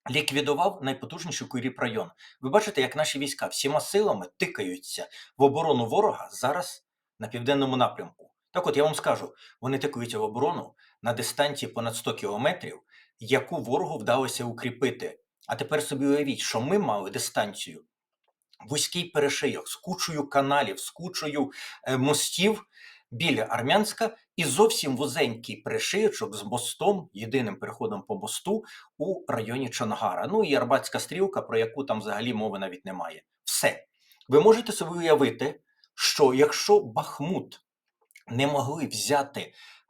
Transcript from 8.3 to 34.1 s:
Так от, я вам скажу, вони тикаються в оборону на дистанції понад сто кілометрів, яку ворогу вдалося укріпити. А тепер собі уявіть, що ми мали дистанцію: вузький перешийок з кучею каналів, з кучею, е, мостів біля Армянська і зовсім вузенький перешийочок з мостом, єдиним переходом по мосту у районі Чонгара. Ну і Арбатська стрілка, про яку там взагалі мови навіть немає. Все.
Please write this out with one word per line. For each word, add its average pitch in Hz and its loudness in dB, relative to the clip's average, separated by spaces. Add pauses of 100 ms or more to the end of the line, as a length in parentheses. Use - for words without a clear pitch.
Так 139 0
от, 143 2
я 143 6
вам 147 2
скажу, - -2 (280)
вони 131 -2
тикаються 120 -4
в 110 0
оборону 123 -2 (280)
на 120 0
дистанції 131 -2
понад 117 -6
сто - -4
кілометрів, 110 -4 (400)
яку 131 0
ворогу 151 -2
вдалося 123 0
укріпити. 117 -4 (280)
А 117 -2
тепер 147 -2
собі 139 -2
уявіть, 139 2
що - -2
ми 185 2
мали 104 -2
дистанцію: 101 -4 (880)
вузький 160 -2
перешийок 143 0
з - -8
кучею 160 -4
каналів, 135 0
з - -10
кучею, 147 -4 (320)
е, 131 0
мостів 160 2 (460)
біля 120 0
Армянська 160 0 (180)
і 175 -2
зовсім 151 4
вузенький 123 -2
перешийочок 117 0
з 107 -10
мостом, 160 -2
єдиним 110 -2
переходом 104 -6
по 104 -4
мосту 202 -4 (340)
у 190 -4
районі 117 -4
Чонгара. 107 -2
Ну 208 2
і 147 2
Арбатська - 2
стрілка, 190 -2
про - -2
яку 113 0
там 139 -2
взагалі 110 -4
мови 107 -2
навіть 95 -8
немає. 90 -10 (200)
Все. - 0 (420)